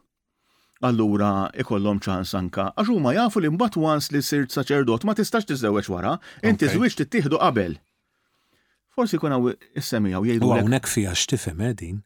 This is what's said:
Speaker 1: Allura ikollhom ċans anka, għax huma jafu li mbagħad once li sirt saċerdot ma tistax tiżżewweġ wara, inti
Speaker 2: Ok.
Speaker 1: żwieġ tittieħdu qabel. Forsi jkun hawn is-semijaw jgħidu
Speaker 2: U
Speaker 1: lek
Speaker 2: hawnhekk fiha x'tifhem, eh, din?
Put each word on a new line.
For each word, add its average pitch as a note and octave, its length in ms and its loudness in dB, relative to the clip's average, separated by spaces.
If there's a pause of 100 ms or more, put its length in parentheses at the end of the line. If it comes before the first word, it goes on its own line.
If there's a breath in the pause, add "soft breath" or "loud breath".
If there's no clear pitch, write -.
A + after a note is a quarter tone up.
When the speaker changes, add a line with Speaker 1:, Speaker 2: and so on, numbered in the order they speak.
(800)
Speaker 1:
Allura G#2 800 2
ikollhom G#2 400 0
ċans F#2 400 -4
anka, F#2+ 400 -4
għax G#3 100 0
huma E3+ 240 2
jafu G#3+ 300 0
li D#3 80 0
mbagħad F3+ 320 0
once D3+ 320 0
li D3 80 2
sirt C#3+ 320 -2
saċerdot C3+ 500 0
ma G#3+ 80 0
tistax G#3+ 320 0
tiżżewweġ G#2+ 460 0
wara, F#2+ 280 -2 (220 loud breath)
inti G#3 260 2
Speaker 2:
Ok. C3+ 60 2
Speaker 1:
żwieġ A3+ 300 2
tittieħdu D3+ 380 0
qabel. G#2+ 340 2 (1200)
Forsi A#3+ 240 0
jkun D3+ 160 0
hawn B2 220 2 (180)
is-semijaw G2+ 480 -2
jgħidu A#2 240 2
Speaker 2:
U B2+ 80 6
Speaker 1:
lek A2+ 80 2
Speaker 2:
hawnhekk A#2+ 240 2
fiha G2+ 280 0
x'tifhem, E2+ 480 -4
eh, A#2 120 0
din? F#2+ 320 -10